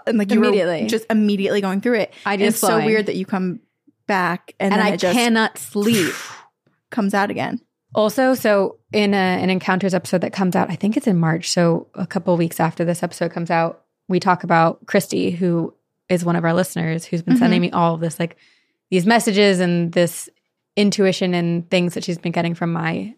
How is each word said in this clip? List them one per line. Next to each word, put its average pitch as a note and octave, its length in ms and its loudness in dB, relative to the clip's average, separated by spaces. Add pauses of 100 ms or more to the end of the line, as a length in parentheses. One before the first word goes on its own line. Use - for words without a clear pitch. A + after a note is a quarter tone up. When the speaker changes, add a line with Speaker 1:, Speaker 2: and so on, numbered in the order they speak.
Speaker 1:
And, A3+ 120 0
like, G3+ 140 0
you A3+ 120 4
Speaker 2:
Immediately. F3 400 0
Speaker 1:
were G#3+ 60 -4
just A3 200 -4
immediately G#3 520 0
going G3 200 -4
through A#3+ 180 0
it. - 140 -4 (120)
Speaker 2:
Ideas G3+ 220 0
Speaker 1:
And A3+ 60 2
it's - 60 -4
so G#3+ 80 0
Speaker 2:
flowing. A3 180 2
Speaker 1:
weird A3 220 0
that - 80 -4
you F#3+ 100 -6
come F#3 340 -4 (480)
back, F3+ 520 -4
and G3 140 0
Speaker 2:
And G#3 80 2
Speaker 1:
then G#3+ 60 2
Speaker 2:
I G3 60 0
Speaker 1:
it F3 60 -4
just F3+ 180 0
Speaker 2:
cannot A3+ 400 0
sleep. G#3 560 -2 (380)
Speaker 1:
<sighs> - 400 -20
comes G3+ 220 0
out G3+ 180 0
again. - 280 -6 (360)
Speaker 2:
Also, A3+ 380 2
so G#3 440 0 (140)
in G#3 220 2
a, G3+ 40 2
an F#3 320 0
Encounters F#3 440 0
episode F#3 280 -2
that - 120 -6
comes F#3 220 0
out, F#3 140 0
I F3 60 -4
think G#3+ 220 -2
it's C4+ 100 -2
in F#3 120 2
March, E3 320 0
so E3+ 440 2
a F#3 120 -6
couple F3+ 300 -2
weeks E3 220 -2
after E3 260 -2
this E3+ 180 -2
episode E3+ 280 -4
comes E3+ 200 -8
out, E3 320 0 (240)
we F3+ 120 0
talk F3+ 240 2
about E3 440 2
Christy, F#3+ 440 0
who E3+ 420 -2 (360)
is F3 160 0
one E3+ 100 2
of E3+ 80 -2
our E3 100 2
listeners, E3 520 -2
who's E3+ 160 -4
been B3+ 140 2
Speaker 1:
Mm-hmm. A#3+ 80 2
Speaker 2:
sending F3+ 180 4
me F3 100 0
all E3+ 240 2
of D#3+ 60 -8
this, E3 180 -6
like, E3+ 160 -4 (560)
these F3+ 140 2
messages G#3 540 4
and F3 340 2
this - 360 0 (460)
intuition F#3+ 580 2
and E3+ 360 -2
things F3 240 0
that - 100 -8
she's E3+ 140 -6
been E3+ 140 -6
getting E3+ 240 -2
from E3+ 180 -4
my E3+ 440 -4